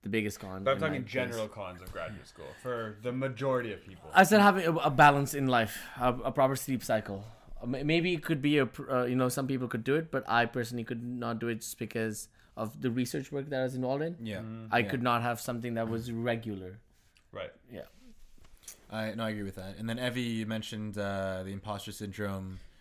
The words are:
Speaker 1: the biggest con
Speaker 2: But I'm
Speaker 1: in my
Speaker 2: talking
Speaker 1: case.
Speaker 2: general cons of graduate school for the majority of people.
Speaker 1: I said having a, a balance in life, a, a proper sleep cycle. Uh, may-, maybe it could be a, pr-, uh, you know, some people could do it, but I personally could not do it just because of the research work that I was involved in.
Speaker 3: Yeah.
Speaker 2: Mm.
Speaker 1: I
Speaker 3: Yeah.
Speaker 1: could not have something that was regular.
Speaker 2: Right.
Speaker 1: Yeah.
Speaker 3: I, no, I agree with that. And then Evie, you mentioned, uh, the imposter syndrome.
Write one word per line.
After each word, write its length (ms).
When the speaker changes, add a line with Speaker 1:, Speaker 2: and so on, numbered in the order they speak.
Speaker 1:
the 60
biggest 320
con 240
Speaker 2:
But 60
I'm 60
Speaker 1:
in 40
my 80
Speaker 2:
talking 140
Speaker 1:
case. 100
Speaker 2:
general 360
cons 340
of 100
graduate 360
school 180
for 400
the 100
majority 600
of 120
people. 300
Speaker 1:
I 80
said 180
having 260
a, 100
a 140
balance 440
in 140
life, 340
a, 140
a 80
proper 220
sleep 300
cycle. 400
Uh, 60
may-, 160
maybe 320
it 80
could 180
be 180
a, 80
pr-, 240
uh, 160
you 100
know, 120
some 200
people 180
could 180
do 120
it, 160
but 160
I 180
personally 380
could 200
not 360
do 80
it 140
just 160
because 500
of 260
the 80
research 400
work 200
that 100
I 20
was 120
involved 280
in. 180
Speaker 3:
Yeah. 200
Speaker 2:
Mm. 320
Speaker 1:
I 80
Speaker 3:
Yeah. 80
Speaker 1:
could 140
not 200
have 180
something 340
that 140
was 220
regular. 680
Speaker 2:
Right. 200
Speaker 1:
Yeah. 100
Speaker 3:
I, 240
no, 100
I 60
agree 140
with 120
that. 220
And 100
then 100
Evie, 240
you 240
mentioned, 520
uh, 460
the 80
imposter 400
syndrome. 680